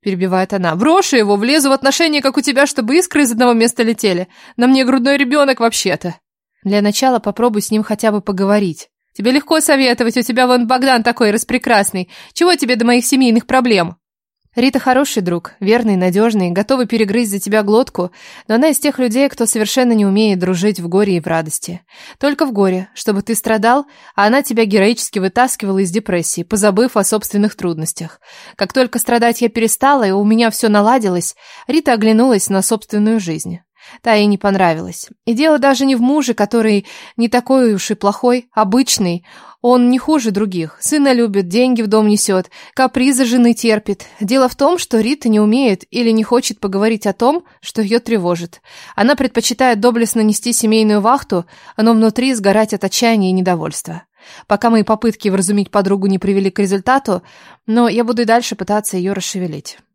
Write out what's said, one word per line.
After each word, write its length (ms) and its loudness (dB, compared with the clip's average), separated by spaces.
перебивает 520 -2
она. 220 -2
«Брошу 400 2
его, 200 2
влезу 340 0
в 40 2
отношения, 480 0
как 160 -2
у 40 0
тебя, 240 0
чтобы 320 -2
искры 260 0
из 80 0
одного 220 2
места 300 0
летели. 440 -2
На 100 2
мне 160 4
грудной 340 2
ребёнок 420 0
вообще-то». 560 -2
«Для 180 0
начала 380 0
попробуй 420 -2
с 100 -8
ним 120 0
хотя 280 -2
бы 100 -2
поговорить. 680 -2
Тебе 180 -2
легко 280 0
советовать, 580 2
у 40 0
тебя 260 0
вон 200 2
Богдан 360 2
такой 280 0
распрекрасный. 760 -2
Чего 220 2
тебе 200 -2
до 100 -2
моих 200 2
семейных 400 2
проблем?» 520 0
Рита 260 0
хороший 420 0
друг, 400 -6
верный, 340 2
надёжный, 560 0
готовый 340 0
перегрызть 460 -2
за 80 -4
тебя 240 -2
глотку, 480 0
но 60 2
она 120 2
из 120 0
тех 200 -2
людей, 300 0
кто 160 -4
совершенно 480 0
не 120 2
умеет 340 2
дружить 420 -2
в 80 -8
горе 260 2
и 60 -2
в 60 -10
радости. 540 -6
Только 260 0
в 60 -6
горе, 420 0
чтобы 280 -4
ты 140 -6
страдал, 500 0
а 140 2
она 140 2
тебя 240 0
героически 540 0
вытаскивала 600 -2
из 100 0
депрессии, 540 -4
позабыв 540 0
о 80 0
собственных 500 -2
трудностях. 640 -8
Как 160 -6
только 260 0
страдать 420 0
я 60 2
перестала, 580 0
и 60 0
у 140 0
меня 240 2
всё 180 -2
наладилось, 680 0
Рита 260 0
оглянулась 560 2
на 120 0
собственную 600 -2
жизнь. 400 -8
Та 120 0
ей 120 4
не 120 2
понравилась. 720 -2
И 80 -2
дело 260 2
даже 260 2
не 100 2
в 60 0
муже, 320 0
который 520 0
не 120 0
такой 440 2
уж 180 -4
и 40 -2
плохой, 560 -2
обычный. 720 0
Он 280 4
не 100 2
хуже 320 0
других. 480 -4
Сына 340 2
любит, 340 0
деньги 360 2
в 40 -2
дом 200 2
несёт, 420 0
капризы 520 0
жены 280 4
терпит. 520 -2
Дело 300 0
в 60 -8
том, 240 0
что 200 -2
Рита 300 -2
не 100 2
умеет 520 0
или 180 0
не 140 2
хочет 360 -2
поговорить 460 -2
о 80 -2
том, 300 -2
что 200 -8
её 180 0
тревожит. 600 -4
Она 200 2
предпочитает 640 0
доблестно 420 0
нести 300 0
семейную 500 2
вахту, 440 -2
но 160 2
внутри 400 2
сгорать 400 0
от 100 -6
отчаяния 460 0
и 40 0
недовольства. 680 -4
Пока 220 0
мои 140 2
попытки 460 -2
вразумить 420 -2
подругу 360 0
не 120 0
привели 300 0
к 100 -6
результату, 600 -2
но 200 2
я 160 0
буду 200 -2
и 20 0
дальше 300 0
пытаться 420 -4
её 160 -4
расшевелить. 640 -10